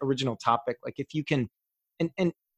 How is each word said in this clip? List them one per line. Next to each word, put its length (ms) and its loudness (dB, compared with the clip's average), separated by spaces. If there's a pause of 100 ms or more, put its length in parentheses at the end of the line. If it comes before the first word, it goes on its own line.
original 340 0
topic, 480 2
like, 140 -8
if 160 -8
you 100 -2
can, 240 0 (520)
and, 180 0
and, 140 2 (260)